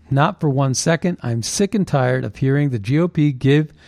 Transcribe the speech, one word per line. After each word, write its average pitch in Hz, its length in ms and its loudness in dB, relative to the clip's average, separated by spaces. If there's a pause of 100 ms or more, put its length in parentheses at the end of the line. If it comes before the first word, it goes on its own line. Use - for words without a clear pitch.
(100)
Not 143 300 0
for 156 80 0
one 135 240 0
second. 170 500 -2
I'm 117 200 -4
sick - 320 -2
and 190 120 0
tired 127 380 0
of 107 120 -10
hearing 139 340 0
the 120 80 -4
G 117 200 -2
O 175 100 2
P 147 220 0
give 139 440 0 (140)